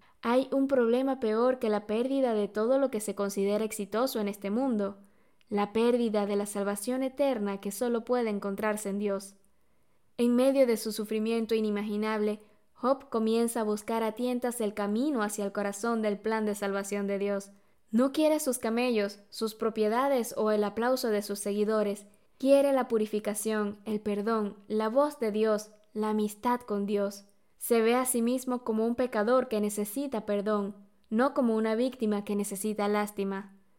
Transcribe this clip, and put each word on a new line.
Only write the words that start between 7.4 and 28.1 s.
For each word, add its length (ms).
que 120
solo 340
puede 240
encontrarse 600
en 100
Dios. 340
En 180
medio 320
de 100
su 140
sufrimiento 640
inimaginable, 840
Job 360
comienza 520
a 20
buscar 400
a 80
tientas 500
el 140
camino 480
hacia 200
el 80
corazón 520
del 160
plan 260
de 80
salvación 540
de 100
Dios. 320
No 200
quiere 260
sus 180
camellos, 640
sus 240
propiedades 840
o 140
el 120
aplauso 460
de 120
sus 180
seguidores. 680
Quiere 340
la 160
purificación, 960
el 160
perdón, 560
la 180
voz 320
de 140
Dios, 380
la 200
amistad 500
con 240
Dios. 400
Se 240
ve 140
a 100
sí 160